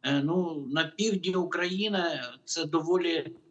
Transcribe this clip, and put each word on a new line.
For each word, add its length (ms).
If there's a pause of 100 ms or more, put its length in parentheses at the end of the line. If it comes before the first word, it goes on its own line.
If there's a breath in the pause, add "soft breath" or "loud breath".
Е, 160
ну, 480
на 140
півдні 520
України 840 (240)
це 200
доволі, 720 (140)